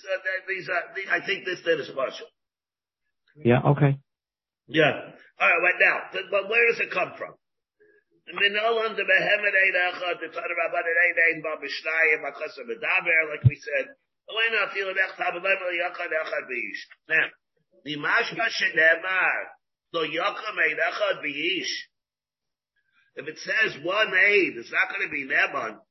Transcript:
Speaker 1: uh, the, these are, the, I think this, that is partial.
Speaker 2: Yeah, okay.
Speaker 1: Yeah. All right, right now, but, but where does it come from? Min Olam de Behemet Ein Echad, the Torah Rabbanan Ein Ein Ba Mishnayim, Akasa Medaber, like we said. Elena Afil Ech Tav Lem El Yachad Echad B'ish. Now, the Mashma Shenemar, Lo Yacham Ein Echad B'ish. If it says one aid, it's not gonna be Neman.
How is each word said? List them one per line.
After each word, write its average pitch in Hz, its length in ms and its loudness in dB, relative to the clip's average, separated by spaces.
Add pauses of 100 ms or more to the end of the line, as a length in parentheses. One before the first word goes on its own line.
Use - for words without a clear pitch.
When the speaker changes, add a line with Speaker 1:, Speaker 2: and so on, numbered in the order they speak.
Speaker 1:
uh, 190 160 -2
the, 190 120 -4 (120)
these 185 240 -6
are, 175 140 0 (100)
the, 190 160 -8
I 175 160 0
think 190 200 -4
this, 180 200 -6
that 160 160 2
is 117 80 -8
partial. - 400 -6 (1120)
Speaker 2:
Yeah, 123 320 4
okay. 139 240 4 (720)
Speaker 1:
Yeah. 143 240 4 (480)
All 190 80 4
right, 170 120 2 (120)
right 175 80 -2
now, 170 160 4 (160)
but, 185 160 -8
but 196 200 0
where 233 200 4
does 233 100 0
it 185 140 -6
come 165 240 -2
from? - 160 -12 (960)
Min 196 260 0
Olam 220 400 0
de 196 80 -2
Behemet 196 540 4
Ein 190 180 4 (140)
Echad, 175 320 -6
the 160 100 -8
Torah 175 220 -8
Rabbanan 170 480 -2
Ein 175 160 4 (160)
Ein 160 80 -8
Ba 156 180 -6
Mishnayim, 156 640 0
Akasa 143 400 -8
Medaber, 160 680 0
like 151 100 -10
we 151 160 4
said. 139 300 -4 (400)
Elena 214 400 0
Afil 190 260 -4
Ech 190 220 -2
Tav 180 160 -2
Lem 175 100 -8
El 190 380 0
Yachad 175 320 -6
Echad 156 340 -4
B'ish. 113 340 -8 (280)
Now, 156 160 4 (580)
the 147 140 -8
Mashma 180 500 0
Shenemar, 165 1040 2 (400)
Lo 165 140 -2
Yacham 202 500 -4
Ein 156 220 0
Echad 180 480 0
B'ish. 151 480 -4 (1400)
If 139 120 -12
it 151 120 -14
says 196 440 -2
one 196 320 0
aid, 185 400 4
it's 117 160 -12
not 180 180 2
gonna 196 220 -6
be 143 160 -6
Neman. 139 500 -2 (140)